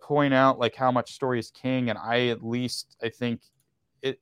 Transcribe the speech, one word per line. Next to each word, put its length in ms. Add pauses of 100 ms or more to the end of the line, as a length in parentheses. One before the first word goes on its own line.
point 320
out, 240
like, 160
how 180
much 220
story 240
is 140
king, 380
and 80
I, 300
at 160
least, 580
I 60
think 320 (640)
it, 200